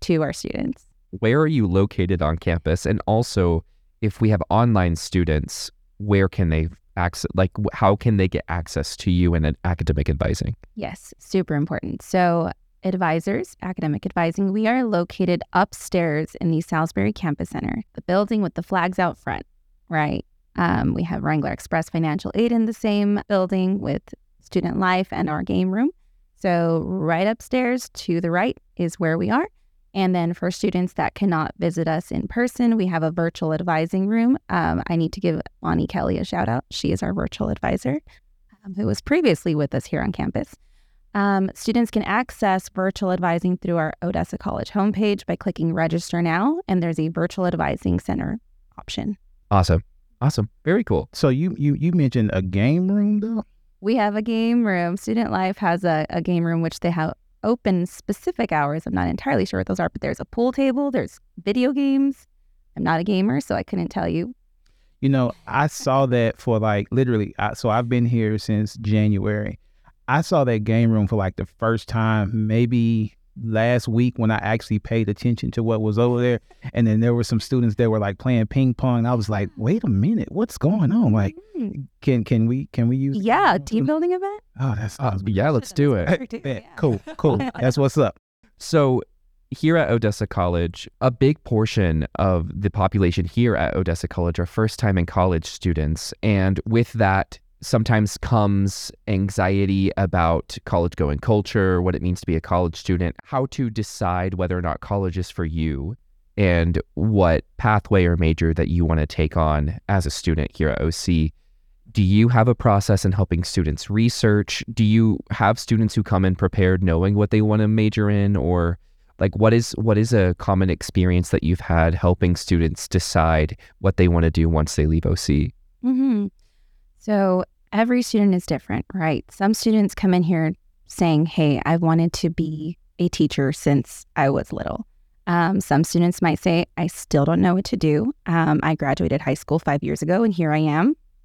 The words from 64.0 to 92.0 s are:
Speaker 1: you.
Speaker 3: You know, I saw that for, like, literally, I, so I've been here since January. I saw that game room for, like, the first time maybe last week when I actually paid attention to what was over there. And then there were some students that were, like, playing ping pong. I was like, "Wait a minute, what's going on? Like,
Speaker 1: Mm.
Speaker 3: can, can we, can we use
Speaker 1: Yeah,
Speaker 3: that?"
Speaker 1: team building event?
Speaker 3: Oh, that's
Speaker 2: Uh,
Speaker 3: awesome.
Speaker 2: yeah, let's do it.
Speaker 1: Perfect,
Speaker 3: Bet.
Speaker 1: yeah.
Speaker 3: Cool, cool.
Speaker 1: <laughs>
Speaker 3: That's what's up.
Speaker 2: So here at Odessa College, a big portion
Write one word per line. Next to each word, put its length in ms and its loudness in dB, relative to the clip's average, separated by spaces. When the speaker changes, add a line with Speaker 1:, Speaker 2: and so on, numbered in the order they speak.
Speaker 1:
you. 280 -4
Speaker 3:
You 80 2
know, 220 2
I 180 0
saw 400 0
that 340 0
for, 200 0
like, 320 0
literally, 480 0
I, 160 -2
so 140 -2
I've 200 0
been 160 2
here 320 0
since 380 -2
January. 840 0
I 140 2
saw 220 2
that 160 0
game 320 2
room 160 2
for, 80 -2
like, 220 -2
the 100 -6
first 420 -4
time 560 0
maybe 720 0
last 440 0
week 320 0
when 100 2
I 100 2
actually 380 -2
paid 300 -2
attention 440 -2
to 120 -2
what 180 0
was 160 0
over 240 2
there. 200 0
And 120 2
then 140 2
there 160 2
were 80 0
some 160 0
students 360 0
that 140 2
were, 80 2
like, 220 -2
playing 280 2
ping 260 2
pong. 320 0
I 100 0
was 140 -2
like, 280 -2
"Wait 260 0
a 40 -2
minute, 440 0
what's 280 -6
going 320 2
on? 220 4
Like, 220 0
Speaker 1:
Mm. 280 -8
Speaker 3:
can, 220 2
can 240 2
we, 260 -2
can 140 0
we 100 0
use 200 -2
Speaker 1:
Yeah, 360 2
Speaker 3:
that?" 140 -4
Speaker 1:
team 180 0
building 280 0
event? 280 -6
Speaker 3:
Oh, 160 -2
that's 240 -8
Speaker 2:
Uh, 140 -2
Speaker 3:
awesome. 160 -4
Speaker 2:
yeah, 200 2
let's 220 -2
do 220 2
it. 140 0
Speaker 1:
Perfect, 360 -2
Speaker 3:
Bet. 200 -8
Speaker 1:
yeah. 120 -20
Speaker 3:
Cool, 240 0
cool. 200 2
Speaker 1:
<laughs> 220 -6
Speaker 3:
That's 180 2
what's 200 2
up. 220 2
Speaker 2:
So 460 2
here 260 2
at 140 2
Odessa 340 0
College, 640 -2
a 100 2
big 320 2
portion 720 0